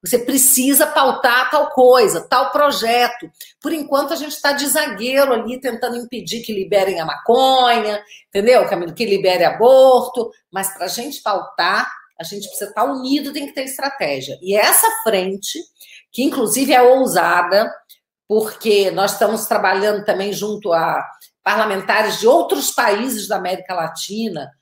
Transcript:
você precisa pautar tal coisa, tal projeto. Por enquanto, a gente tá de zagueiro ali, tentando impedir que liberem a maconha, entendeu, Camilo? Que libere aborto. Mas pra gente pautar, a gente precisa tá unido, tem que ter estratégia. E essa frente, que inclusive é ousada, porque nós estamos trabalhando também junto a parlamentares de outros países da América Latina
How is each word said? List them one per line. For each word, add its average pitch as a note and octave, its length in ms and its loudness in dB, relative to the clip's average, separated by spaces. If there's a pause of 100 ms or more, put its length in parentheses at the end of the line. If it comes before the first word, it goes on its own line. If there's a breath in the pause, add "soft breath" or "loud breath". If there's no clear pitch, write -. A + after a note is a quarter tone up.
você G#3+ 160 -2
precisa C4+ 680 2
pautar C4 640 2
tal D4 200 0
coisa, B3 500 6
tal C4 300 0
projeto. A#3+ 800 0 (320 loud breath)
Por D4+ 120 -6
enquanto, C#4+ 400 -2
a - 20 -2
gente D4 260 -10
tá C#4+ 120 0
de C#4 120 -4
zagueiro C4+ 680 0
ali, A#3 260 -4
tentando A#3+ 380 -6
impedir A#3 440 -10
que A3+ 120 -10
liberem F#3+ 480 0
a D#3 40 -4
maconha, A#3 960 2 (280 loud breath)
entendeu, G#3 400 4
Camilo? E3+ 240 -4
Que A#3 120 -4
libere F#3 380 2
aborto. B3+ 880 4 (180 loud breath)
Mas F#3+ 240 -6
pra F3+ 140 -8
gente B3 340 -10
pautar, G3 680 -2 (260)
a E3 60 -14
gente G3 240 -12
precisa - 260 -10
tá G#3+ 120 0
unido, C#4 480 -4
tem C#4+ 120 -8
que - 80 -18
ter C4+ 120 -8
estratégia. C#3+ 760 -6
E F#3+ 140 -2
essa A3 320 4 (160)
frente, G3 560 -2 (540 loud breath)
que A#3 100 -4
inclusive C4+ 500 0
é B3 80 6
ousada, F#3+ 880 2 (560 soft breath)
porque G#3 680 0
nós F#3+ 200 -2
estamos A3+ 360 -2
trabalhando G3+ 580 0
também G3 260 -2
junto G#3 400 -6
a E3 340 -2 (380 loud breath)
parlamentares G3+ 760 -2
de G#3 80 2
outros C#4+ 440 2
países A3 560 -2
da G#3 80 -2
América F#3 400 -6
Latina E3+ 720 -8 (120)